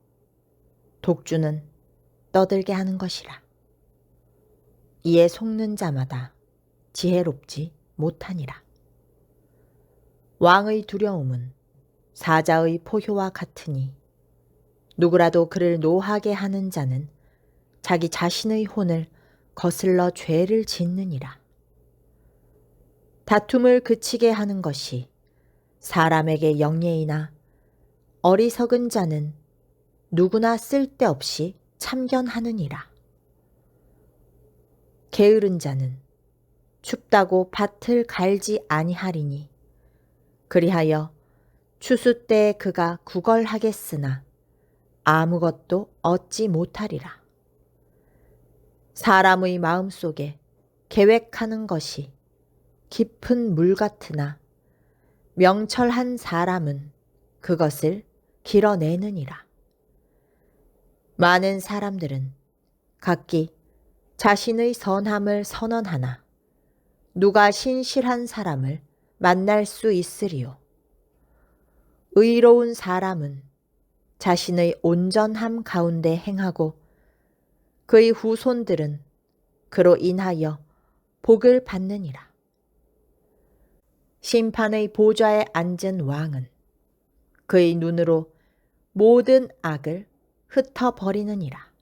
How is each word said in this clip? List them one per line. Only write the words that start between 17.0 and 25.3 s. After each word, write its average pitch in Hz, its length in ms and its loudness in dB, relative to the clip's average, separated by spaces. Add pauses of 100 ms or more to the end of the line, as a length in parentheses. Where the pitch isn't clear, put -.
자기 170 280 0
자신의 220 560 -2
혼을 170 420 -2 (480)
거슬러 180 540 0
죄를 185 560 0
짓느니라. 175 760 -6 (1800)
다툼을 247 540 4
그치게 233 500 0
하는 208 320 -4
것이 139 480 -8 (680)